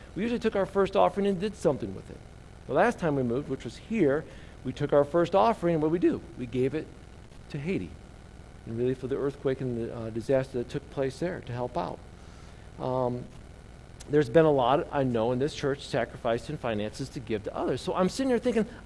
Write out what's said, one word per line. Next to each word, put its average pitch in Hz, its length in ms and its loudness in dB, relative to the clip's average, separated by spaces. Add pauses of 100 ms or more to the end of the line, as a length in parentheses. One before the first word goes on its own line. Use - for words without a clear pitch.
(140)
we 180 80 -2
usually 233 160 0
took 220 160 0
our 190 120 4
first 190 280 2
offering 190 320 4
and 196 140 2
did 202 160 -4
something 123 400 0
with - 140 -12
it. - 80 -12 (500)
The 131 60 -4
last 214 260 4
time 151 160 2
we 135 80 2
moved, 127 240 0
which 135 160 -4
was 117 120 -8
here, 160 480 2 (400)
we 131 80 -4
took 143 200 -2
our 143 120 8
first 170 300 2
offering, 196 400 6
and 151 80 2
what 160 60 4
did 175 160 2
we 339 60 8
do? 127 100 -2 (180)
We 123 80 -6
gave 127 280 0
it 156 120 -4 (640)
to 151 80 -6
Haiti 135 320 -4 (760)
in 113 100 -6
relief 127 280 0
of 120 60 -4
the 139 60 0
earthquake 135 440 -2
and 120 280 -2
the, - 80 -8
uh, 113 140 -6
disaster 131 480 0
that 120 100 -4
took - 220 -6
place 135 280 -2
there 170 280 -4
to 120 60 -8
help 123 240 -4
out. 175 220 -4 (840)
Um, 127 440 0 (840)
there's 147 180 6
been 160 160 8
a 156 60 8
lot, 139 400 6
I 143 140 2
know, 117 260 4
in 127 80 0
this 147 160 0
church 139 320 -2
sacrificed 117 640 0
in - 60 -4
finances 110 540 -2
to - 100 -8
give 107 240 -2
to - 120 -6
others. 147 240 0
So - 140 -4
I'm 185 140 2
sitting 262 220 0
here 233 100 2
thinking, 233 260 2 (200)